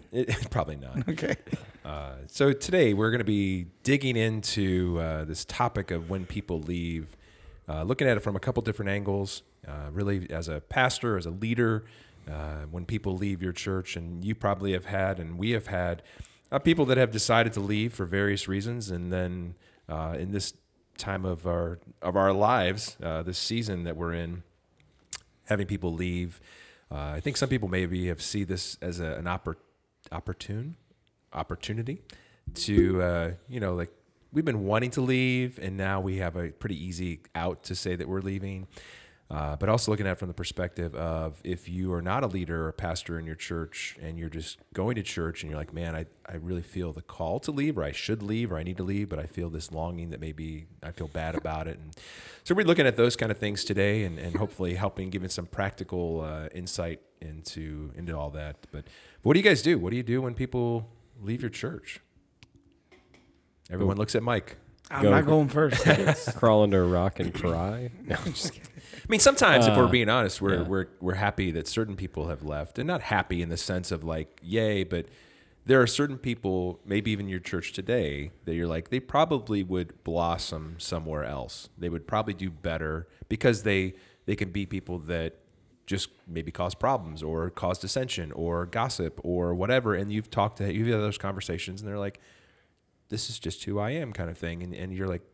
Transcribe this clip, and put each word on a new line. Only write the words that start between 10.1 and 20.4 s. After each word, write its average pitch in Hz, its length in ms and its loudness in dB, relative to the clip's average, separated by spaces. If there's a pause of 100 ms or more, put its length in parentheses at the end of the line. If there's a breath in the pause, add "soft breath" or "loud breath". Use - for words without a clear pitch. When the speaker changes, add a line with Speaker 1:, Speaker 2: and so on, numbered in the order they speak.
Speaker 1:
as 80 180 -4
a 76 120 -4
pastor, 127 560 2
as 85 100 -4
a 82 40 -4
leader, 113 520 2 (480 soft breath)
uh, 76 400 -8
when 87 140 -8
people 98 320 -4
leave 95 260 -2
your 92 100 -2
church, 92 440 -4
and 85 280 -8
you 107 100 0
probably 98 400 0
have 90 100 -2
had, 95 340 -2
and 85 200 -8
we 104 140 0
have 110 160 -2
had, 90 340 -2 (500 loud breath)
uh, 139 80 2
people 165 240 4
that 127 140 4
have 123 120 6
decided 113 420 4
to 110 80 -4
leave 107 320 0
for 98 120 -2
various 98 420 0
reasons, 101 440 -2
and 87 220 -4
then, 90 420 -4 (340 soft breath)
uh, 80 280 -4
in 90 140 -4
this 101 240 -2 (440)